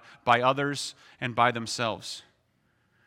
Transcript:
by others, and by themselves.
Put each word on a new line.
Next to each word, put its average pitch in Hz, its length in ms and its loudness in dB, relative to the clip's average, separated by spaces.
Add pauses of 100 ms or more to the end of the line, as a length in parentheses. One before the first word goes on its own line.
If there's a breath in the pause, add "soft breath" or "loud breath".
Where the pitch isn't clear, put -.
(240 soft breath)
by 120 160 4
others, 139 540 0 (260 soft breath)
and 120 160 -6
by 120 140 4
themselves. 113 720 -6 (840)